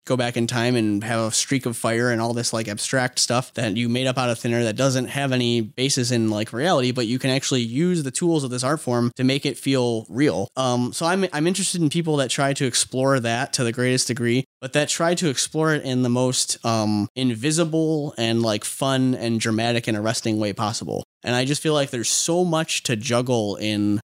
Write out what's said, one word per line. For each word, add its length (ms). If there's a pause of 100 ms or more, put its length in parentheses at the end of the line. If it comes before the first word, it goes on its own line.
go 100
back 180
in 120
time 280
and 280
have 240
a 40
streak 360
of 100
fire 320
and 100
all 140
this, 180
like, 160
abstract 520
stuff 340
that 240
you 100
made 200
up 100
out 140
of 80
thin 120
air 120
that 120
doesn't 340
have 220
any 300
basis 480
in, 220
like, 200
reality, 400
but 140
you 140
can 100
actually 320
use 400
the 80
tools 340
of 60
this 140
art 180
form 340
to 80
make 220
it 140
feel 500
real. 380 (100)
Um, 340
so 140
I'm, 260
I'm 140
interested 380
in 80
people 260
that 140
try 220
to 120
explore 540
that 340
to 100
the 80
greatest 360
degree, 360 (160)
but 140
that 160
try 240
to 160
explore 460
it 80
in 180
the 80
most, 560
um, 500
invisible 1000
and, 240
like, 240
fun 480
and 260
dramatic 480
and 80
arresting 440
way 120
possible. 520 (200)
And 120
I 100
just 160
feel 140
like 160
there's 180
so 340
much 400
to 120
juggle 600
in 460